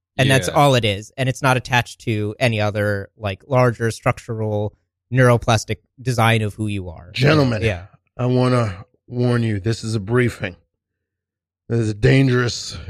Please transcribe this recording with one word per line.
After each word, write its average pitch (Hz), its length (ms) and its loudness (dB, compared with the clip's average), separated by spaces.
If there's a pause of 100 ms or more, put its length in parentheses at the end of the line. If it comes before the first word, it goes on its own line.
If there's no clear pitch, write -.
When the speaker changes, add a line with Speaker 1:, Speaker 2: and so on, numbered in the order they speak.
(180)
Speaker 1:
And 131 120 2
that's 131 180 2
Speaker 2:
Yeah. - 60 -2
Speaker 1:
all 143 200 4
it 117 100 2
is. 104 320 -4
And 131 120 -2
it's 127 120 -4
not 131 160 2
attached 120 460 -2
to 107 360 -2
any 113 220 0
other, 104 560 -2
like, 101 300 -6
larger 123 440 4
structural 110 840 -4 (340)
neuroplastic 120 640 2 (240)
design 113 420 0
of 104 120 -4
who 110 120 -6
you 98 240 -6
are. 82 220 -18
Speaker 3:
Gentlemen, 131 500 2
Speaker 1:
Yeah. 92 240 -4 (300)
Speaker 3:
I 123 100 -4
wanna 123 580 0 (220)
warn 120 360 0
you, 110 160 -2
this 113 260 -4
is 110 100 -4
a 113 60 -2
briefing. 120 560 -2 (1120)
There's 117 200 0
a 107 60 -2
dangerous 123 800 0 (140)